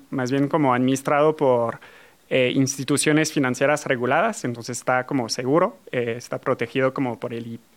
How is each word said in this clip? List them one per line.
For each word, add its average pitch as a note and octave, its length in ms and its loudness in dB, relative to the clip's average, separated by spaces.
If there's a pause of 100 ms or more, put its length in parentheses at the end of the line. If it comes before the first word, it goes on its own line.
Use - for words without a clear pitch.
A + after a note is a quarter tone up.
(120)
más C3 200 -2
bien C#3 160 2
como C#3+ 260 2
administrado C#3+ 640 2
por, B2 440 2 (500)
eh, B2+ 260 2
instituciones D3 800 0
financieras C#3 520 0
reguladas, C#3 600 0
entonces A#2+ 320 -6
está B2+ 280 0
como B2 220 -2
seguro, C#3 500 0 (140)
eh, A#2+ 240 -2
está B2 240 -8
protegido C3 540 -2
como B2+ 260 -4
por A#2 140 -8
el A#2 120 -8
I-, A#2 140 -12 (180)